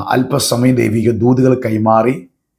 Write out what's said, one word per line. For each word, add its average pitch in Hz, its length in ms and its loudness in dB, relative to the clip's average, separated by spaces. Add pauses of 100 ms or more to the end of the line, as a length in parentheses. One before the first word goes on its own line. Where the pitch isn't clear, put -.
(140)
അല്പസമയം 127 640 0
ദൈവിക 113 300 0 (140)
ദൂതുകൾ 127 300 2 (120)
കൈമാറി 110 480 0 (460)